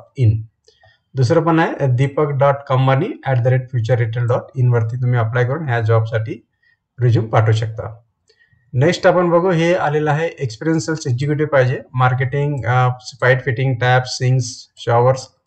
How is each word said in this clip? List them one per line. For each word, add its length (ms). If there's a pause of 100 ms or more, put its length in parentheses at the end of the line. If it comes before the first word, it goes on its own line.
(180)
इन. 240 (720)
दुसरं 280
पण 180
आहे 280
दीपक 420
डॉट 260 (140)
कंबानी 560
ॲट 120
द 100
रेट 220
फ्युचर 280
रिटेल 280
डॉट 160 (140)
इन 140
वरती 320
तुम्ही 180
अप्लाय 260
करून 220
ह्या 140
जॉबसाठी 680 (540)
रिझ्यूम 240
पाठवू 260
शकता. 440 (800)
नेक्स्ट 340
आपण 220
बघू, 200
हे 260
आलेलं 360
आहे 180 (100)
एक्सपिरियन्स 460
सेल्स 220
एक्झिक्युटिव्ह 420
पाहिजे, 320 (120)
मार्केटिंग, 720
अ, 220 (340)
पाईप 240
फिटिंग, 300
टॅप, 300
सिंक्स, 600 (100)
शॉवर्स, 500 (200)